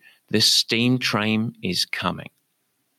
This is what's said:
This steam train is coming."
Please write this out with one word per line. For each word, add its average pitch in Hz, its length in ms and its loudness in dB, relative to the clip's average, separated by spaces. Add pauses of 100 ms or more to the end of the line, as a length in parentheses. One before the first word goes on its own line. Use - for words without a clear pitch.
(300)
This 110 200 2
steam 123 480 2
train 110 600 0
is 90 240 -2
coming." - 460 -8 (680)